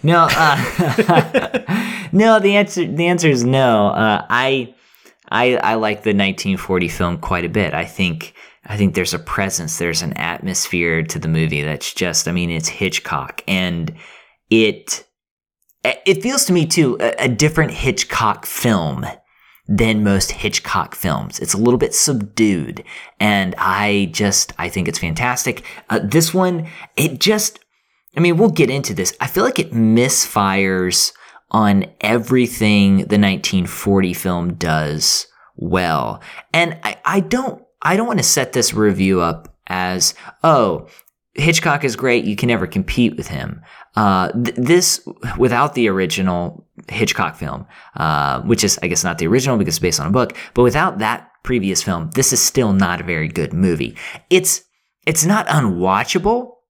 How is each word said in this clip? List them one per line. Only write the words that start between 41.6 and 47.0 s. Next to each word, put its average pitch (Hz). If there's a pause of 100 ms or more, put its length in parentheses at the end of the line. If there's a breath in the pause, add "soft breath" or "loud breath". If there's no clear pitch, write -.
is 123
great, 120
you 104
can 120
never 101
compete 104
with -
him." - (320 loud breath)
Uh, 95
th-, 117
this, 170 (300)
without 123
the 120
original 92 (220)
Hitchcock 101